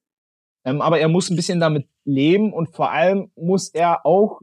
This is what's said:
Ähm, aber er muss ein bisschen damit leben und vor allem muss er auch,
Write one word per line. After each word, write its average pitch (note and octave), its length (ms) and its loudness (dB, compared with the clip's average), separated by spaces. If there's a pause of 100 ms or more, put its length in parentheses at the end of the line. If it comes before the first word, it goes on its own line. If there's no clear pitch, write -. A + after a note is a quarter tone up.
(640)
Ähm, C3 180 -4
aber D#3 180 2
er D#3 100 2
muss F3 200 0
ein F3+ 60 -2
bisschen F3 240 -2
damit D#3 280 0 (160)
leben D#3+ 480 0
und - 240 -6
vor D3 140 -2
allem F3 460 0
muss F3+ 340 -2
er E3 380 0
auch, G3+ 360 2